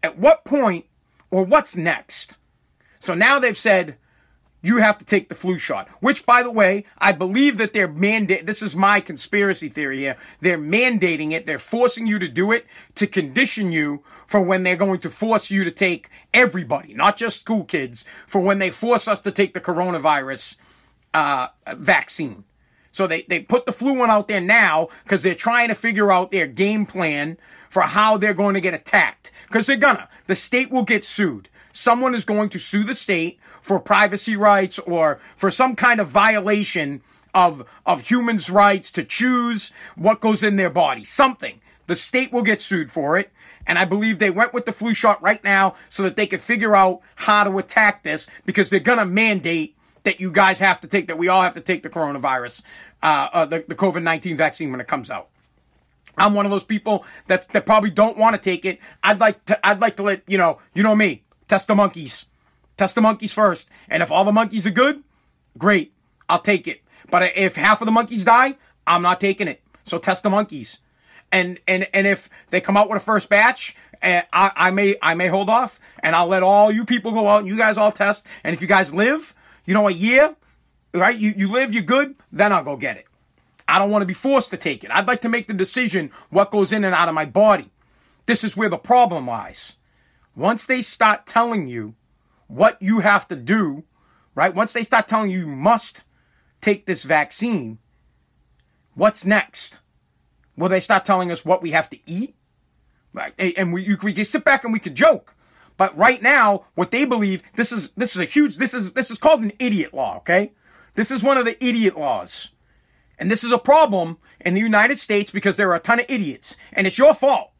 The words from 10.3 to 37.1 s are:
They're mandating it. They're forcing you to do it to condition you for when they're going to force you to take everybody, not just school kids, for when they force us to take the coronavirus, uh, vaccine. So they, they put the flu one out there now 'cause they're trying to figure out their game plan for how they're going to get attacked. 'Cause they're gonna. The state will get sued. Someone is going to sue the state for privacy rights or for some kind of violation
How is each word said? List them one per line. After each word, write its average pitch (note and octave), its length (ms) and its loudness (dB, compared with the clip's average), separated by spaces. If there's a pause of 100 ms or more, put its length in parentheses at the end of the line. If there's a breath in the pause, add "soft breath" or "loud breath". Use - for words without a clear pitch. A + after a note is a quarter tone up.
They're F3 160 0
mandating E3+ 760 -2
it. D#3+ 120 -6
They're D3+ 140 -6
forcing A#3 480 -2
you G#3+ 120 0
to F3 100 -4
do F3 220 -2
it A#3 140 -2 (300 loud breath)
to G#3 120 -2
condition F#3 680 -2
you D3 300 -4 (240 soft breath)
for G#3 140 2
when F#3 220 0
they're F3+ 120 0
going F#3+ 260 -2
to D#3+ 100 -10
force A3 400 -2
you G3 140 0
to E3+ 60 -4
take F3+ 380 -4 (240 soft breath)
everybody, F3+ 600 0
not F3 240 0
just A#3 220 -6
school A3 240 -4
kids, C3 420 -8 (200 loud breath)
for G3+ 140 -2
when G3 180 2
they F#3 120 -2
force A#3 360 -2
us G#3 140 -4
to G3+ 100 -6
take F#3+ 220 0
the F3+ 80 -8
coronavirus, D#3 960 -2 (560 soft breath)
uh, C#3+ 360 -2 (260)
vaccine. - 680 -4 (460)
So F#3+ 160 -4
they, E3 220 -4
they F3 120 -4
put B3 260 0
the B3 60 -6
flu C4 200 -2
one B3 160 0
out G#3 200 2
there G3+ 120 -2
now F3 480 2 (180 loud breath)
'cause F#3 160 0
they're F3 120 0
trying A#3 340 0
to A3 60 -2
figure G#3 360 0
out F#3 200 2
their F3+ 160 -2
game G3 400 -2
plan D#3+ 500 -6 (320 soft breath)
for F#3+ 140 0
how G#3+ 340 2
they're G#3 160 0
going G3 220 0
to F#3+ 80 -2
get F3+ 100 -2
attacked. - 580 -2 (200 loud breath)
'Cause A3+ 160 0
they're C4+ 100 2
gonna. C4+ 320 2 (180 soft breath)
The F#3+ 80 -2
state B3 360 -2
will B3+ 140 0
get G#3+ 200 0
sued. D3 460 -4 (260 soft breath)
Someone B3 380 0
is A3 100 -6
going G#3+ 260 0
to F#3 80 -12
sue G3+ 260 -2
the A#3+ 100 -6
state F3 460 -4 (200 soft breath)
for F#3+ 200 -2
privacy G3+ 560 0
rights G3+ 440 2
or D#3+ 380 0 (160 loud breath)
for F#3+ 160 0
some B3+ 240 0
kind A#3+ 260 2
of F#3+ 60 0
violation G3+ 960 0 (320 soft breath)